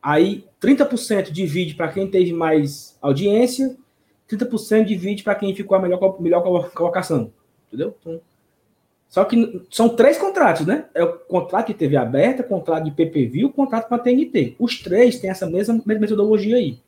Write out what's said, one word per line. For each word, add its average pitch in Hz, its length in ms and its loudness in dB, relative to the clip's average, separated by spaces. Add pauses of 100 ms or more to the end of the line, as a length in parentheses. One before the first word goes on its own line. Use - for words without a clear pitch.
Aí 160 440 0 (120)
trinta 277 280 4
por 254 100 -4
cento 202 340 -2
divide 160 440 -4
pra 165 140 -4
quem 190 220 -4
teve 180 220 2
mais 160 720 -2
audiência, 220 720 0 (500)
trinta 220 200 -4
por 233 100 -4
cento 214 300 2
divide 196 360 -4
pra 208 120 0
quem 196 200 -4
ficou 190 220 0
a 190 40 4
melhor 180 180 0
co-, 175 240 0
melhor 170 200 2
colo-, 175 280 0
colocação, 165 600 -2 (360)
entendeu? 165 340 -8
Então, 165 180 -12 (880)
só - 180 2
que - 120 0
n-, 214 340 0
são 226 200 2
três 233 260 4
contratos, 294 480 2
né? 277 300 -2
É 170 100 2
o 170 140 -2
contrato 180 480 -2
de 220 80 -6
T 160 120 -2
V 139 120 2
aberta, 151 440 0
contrato 165 420 -4
de 156 80 -4
pay-per-view, 160 600 0
contrato 247 360 -2
com 240 60 -2
a 240 40 0
T 247 120 0
N 262 140 2
T. 143 340 -2
Os - 220 -4
três 220 380 4
têm 190 100 -6
essa 185 180 -6
mesma 208 380 -2
me-, 214 140 0
metodologia 208 580 2
aí. 143 320 -2